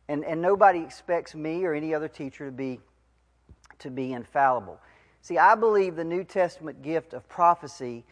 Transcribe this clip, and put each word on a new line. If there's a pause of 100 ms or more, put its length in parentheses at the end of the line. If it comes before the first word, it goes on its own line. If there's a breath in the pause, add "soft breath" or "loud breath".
And,
and
nobody
expects
me
or
any
other
teacher
to
be, (1000)
to
be
infallible. (400 soft breath)
See,
I
believe
the
New
Testament
gift
of
prophecy